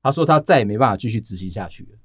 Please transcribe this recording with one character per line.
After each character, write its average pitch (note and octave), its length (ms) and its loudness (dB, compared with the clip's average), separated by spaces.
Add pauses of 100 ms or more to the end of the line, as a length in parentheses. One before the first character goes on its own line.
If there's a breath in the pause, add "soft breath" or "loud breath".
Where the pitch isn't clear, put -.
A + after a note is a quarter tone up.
他 C3+ 120 0
说 E3 120 0
他 D3+ 140 4
再 D3+ 220 4
也 A2 40 0
没 G#2 140 -2
办 B2+ 100 4
法 G2+ 80 0
继 A2+ 120 -6
续 A2 120 -2
执 - 140 -14
行 F#2 160 -10
下 F2+ 160 -10
去 - 240 -16
了 G#2+ 140 -20